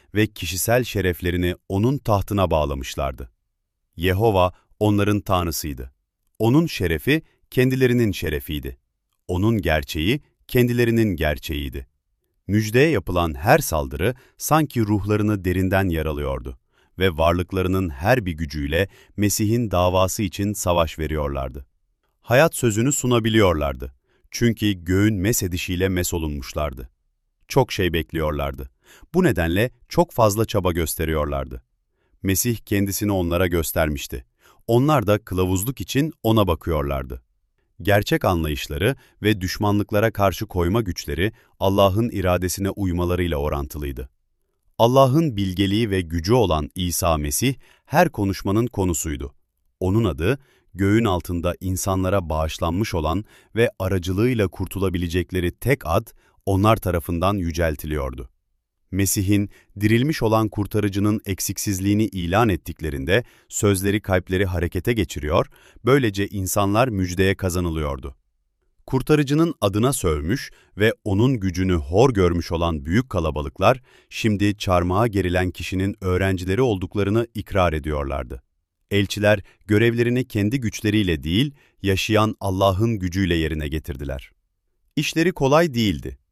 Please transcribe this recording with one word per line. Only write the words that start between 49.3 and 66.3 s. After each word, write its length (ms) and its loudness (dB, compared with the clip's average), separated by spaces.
Onun 240 2
adı, 340 0
göğün 300 2
altında 560 -2
insanlara 680 -2
bağışlanmış 640 -2
olan 300 -2
ve 220 2
aracılığıyla 720 0
kurtulabilecekleri 1040 -2
tek 340 -4
ad, 200 0
onlar 300 4
tarafından 580 -2
yüceltiliyordu. 960 -4
Mesih'in, 600 0
dirilmiş 420 2
olan 260 2
kurtarıcının 800 0
eksiksizliğini 800 -2
ilan 440 0
ettiklerinde 760 -2
sözleri 520 0
kalpleri 460 0
harekete 460 -2
geçiriyor, 540 -2
böylece 440 2
insanlar 600 0